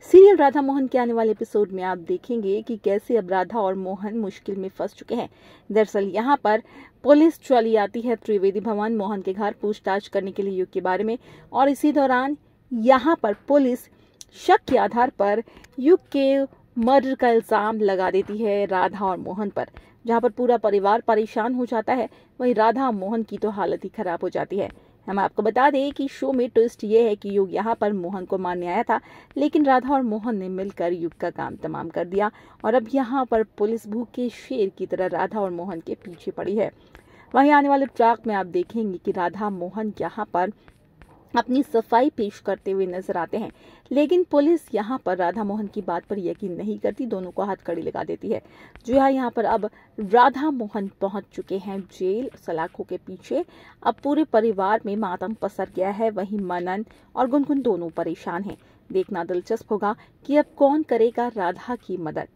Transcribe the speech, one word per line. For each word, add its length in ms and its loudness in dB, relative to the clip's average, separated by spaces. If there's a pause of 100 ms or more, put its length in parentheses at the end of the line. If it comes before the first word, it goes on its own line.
सीरियल 300 12
राधा 260 4
मोहन 240 0
के 120 -2
आने 140 0
वाले 180 2
एपिसोड 420 -2
में 100 -6
आप 180 -4
देखेंगे 640 -4
कि 140 -8
कैसे 400 -2
अब 140 -2
राधा 280 -2
और 160 0
मोहन 440 -6
मुश्किल 380 -8
में 120 -6
फंस 260 -8
चुके 200 -10
हैं। 140 -6 (420)
दरअसल 340 2
यहाँ 400 0
पर 180 2 (420)
पुलिस 380 6
चली 340 2
आती 240 -2
है 160 -2
त्रिवेदी 440 0
भवन 360 -2
मोहन 260 -4
के 100 -6
घर 300 -4
पूछताछ 460 -4
करने 240 -4
के 100 -6
लिए 160 -4
युग 140 -4
के 80 -4
बारे 240 -2
में, 120 -2 (360)
और 160 2
इसी 240 0
दौरान 440 2 (360)
यहाँ 500 4
पर 140 0 (120)
पुलिस 380 4 (520)
शक 300 4
के 100 4
आधार 400 2
पर 240 2 (360)
युग 300 4
के 340 2 (340)
मर्डर 380 4
का 160 2
इल्जाम 500 2
लगा 300 2
देती 280 -2
है 280 0
राधा 400 -2
और 120 -2
मोहन 320 -8
पर, 200 -6 (360)
जहाँ 140 2
पर 100 2
पूरा 280 0
परिवार 440 2
परेशान 520 0
हो 120 -2
जाता 280 -2
है। 140 -2 (320)
वहीं 140 2
राधा 380 2
मोहन 300 -4
की 160 -10
तो 120 -2
हालत 340 -4
ही 60 -10
खराब 320 -6
हो 80 -4
जाती 280 -4
है। 120 -4 (360)
हम 120 -4
आपको 240 0
बता 280 4
दें 220 0
कि 160 -6
शो 240 -4
में 180 0
ट्विस्ट 340 2
ये 180 4
है 140 2
कि 200 -4
युग 180 2
यहाँ 200 0
पर 180 0
मोहन 320 -6
को 140 -4
मारने 280 -4
आया 160 -2
था, 180 0 (360)
लेकिन 300 2
राधा 280 4
और 80 2
मोहन 340 -4
ने 120 -6
मिलकर 440 -4
युग 220 -6
का 160 -6
काम 260 -8
तमाम 320 -10
कर 160 -6
दिया 260 0 (340)
और 100 2
अब 200 2
यहाँ 300 0
पर 180 0 (160)
पुलिस 300 -2
भूखे 420 -6
शेर 380 -4 (100)
की 80 -6
तरह 220 -4
राधा 320 -4
और 100 -2
मोहन 300 -8
के 160 -10
पीछे 340 -14
पड़ी 260 -6
है। 140 0 (640)
वहीं 180 6
आने 160 6
वाले 180 2
ट्रैक 400 2
में 80 -4
आप 140 -2
देखेंगे 500 -4
कि 140 -6
राधा 380 -4
मोहन 500 -6
यहाँ 340 -6
पर 180 0 (840)
अपनी 300 0
सफाई 460 2
पेश 300 -6
करते 300 -6
हुए 160 0
नजर 300 -6
आते 220 -4
हैं, 120 -6 (400)
लेकिन 400 2
पुलिस 300 2 (140)
यहाँ 300 -4
पर 120 -2
राधा 280 -2
मोहन 220 -6
की 160 -10
बात 220 -6
पर 140 -8
यकीन 340 -6
नहीं 260 -8
करती, 280 -4
दोनों 240 -6
को 120 -6
हथकड़ी 400 -6
लगा 220 -6
देती 260 -8
है। 100 -4 (460)
जी 120 0
हाँ, 120 4
यहाँ 200 -2
पर 140 -4
अब 240 0 (300)
राधा 520 4
मोहन 400 -6 (100)
पहुंच 240 -4 (100)
चुके 240 -8
हैं 200 -8 (140)
जेल 360 -4 (100)
सलाखों 460 -6
के 120 -8
पीछे। 480 -6 (380)
अब 220 -2
पूरे 200 0
परिवार 600 0
में 100 -4
मातम 380 -6
पसर 420 -6
गया 140 -2
है, 200 -2
वहीं 300 -6
मनन 440 -6 (320)
और 120 0
गुनगुन 340 0
दोनों 280 -2
परेशान 520 -6
हैं। 140 -10 (340)
देखना 340 -4
दिलचस्प 480 -4
होगा 220 -2 (320)
कि 100 0
अब 200 0
कौन 260 4
करेगा 460 0
राधा 480 -4
की 200 -10
मदद 400 -8